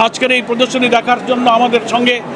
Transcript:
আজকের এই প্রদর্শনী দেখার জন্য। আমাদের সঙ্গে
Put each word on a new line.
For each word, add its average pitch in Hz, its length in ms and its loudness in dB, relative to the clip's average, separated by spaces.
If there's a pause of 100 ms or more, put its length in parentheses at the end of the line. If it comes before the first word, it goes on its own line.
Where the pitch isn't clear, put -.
আজকের 247 260 -2
এই 247 180 2
প্রদর্শনী 247 400 0
দেখার 233 380 2
জন্য। 247 180 0 (120)
আমাদের 240 240 2 (100)
সঙ্গে 240 240 0 (200)